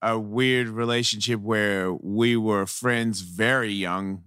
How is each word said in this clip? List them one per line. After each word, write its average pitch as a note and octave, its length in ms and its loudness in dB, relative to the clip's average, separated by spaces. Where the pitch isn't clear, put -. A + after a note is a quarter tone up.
a A2+ 180 0
weird B2 500 0
relationship A#2 720 -2
where G2+ 520 2
we A2 440 2
were G#2+ 280 2
friends A#2 560 0
very A2 500 0
young F#2+ 560 -4